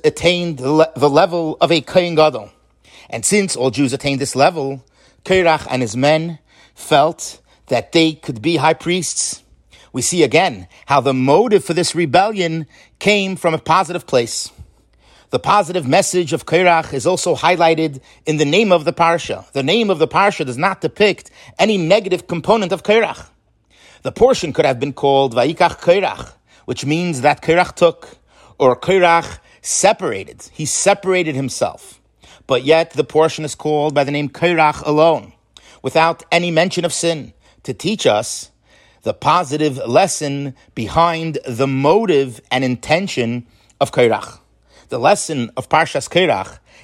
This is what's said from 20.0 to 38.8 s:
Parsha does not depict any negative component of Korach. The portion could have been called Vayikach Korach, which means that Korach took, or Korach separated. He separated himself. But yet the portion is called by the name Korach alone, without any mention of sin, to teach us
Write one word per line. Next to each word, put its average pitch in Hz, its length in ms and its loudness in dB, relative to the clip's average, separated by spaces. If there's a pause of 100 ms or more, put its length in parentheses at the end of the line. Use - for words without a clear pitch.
Parsha 180 380 0
does 123 120 -8
not 185 240 -4
depict 190 480 -2 (300)
any 208 180 2
negative 180 500 0
component 180 440 0
of 190 120 -6
Korach. - 440 0 (720)
The 131 100 -6
portion 202 420 2
could 151 120 2
have 131 140 0
been 139 140 -4
called 139 420 2
Vayikach 156 460 2
Korach, 170 520 0 (320)
which 123 200 -8
means 156 360 -2
that 143 220 2
Korach 170 320 0
took, - 420 0 (400)
or 127 180 4
Korach 170 640 2 (220)
separated. - 880 -2
He 156 140 -10
separated 185 720 0
himself. - 640 -6 (460)
But 127 160 0
yet 160 280 2
the 147 120 -2
portion 156 420 0
is 143 80 -8
called 151 400 -2
by 143 100 2
the 139 80 -4
name 143 180 -4
Korach 160 540 0
alone, 151 500 2 (500)
without 160 480 0
any 175 180 0
mention 170 360 0
of 165 80 -2
sin, 165 400 -4 (280)
to 131 140 -10
teach 196 320 -2
us - 420 -2 (540)